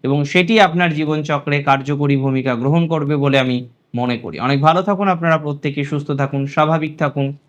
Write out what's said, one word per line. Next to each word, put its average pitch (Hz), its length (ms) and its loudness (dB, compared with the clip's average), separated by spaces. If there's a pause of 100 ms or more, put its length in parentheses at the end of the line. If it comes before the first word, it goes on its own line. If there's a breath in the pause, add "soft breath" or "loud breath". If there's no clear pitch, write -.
এবং 143 220 0
সেটি 180 340 2
আপনার 175 340 4
জীবনচক্রে 147 680 -2
কার্যকরী 143 540 0
ভূমিকা 131 380 0
গ্রহণ 151 320 2
করবে 151 280 -2
বলে 139 240 2
আমি 123 280 -2 (280)
মনে 123 220 -2
করি। 107 220 -10
অনেক 135 220 0
ভালো 165 200 4
থাকুন 202 260 -2
আপনারা 165 300 2
প্রত্যেকে, 147 460 -4
সুস্থ 147 280 -6
থাকুন, 139 340 -2
স্বাভাবিক 156 520 0
থাকুন। 139 400 -4 (120)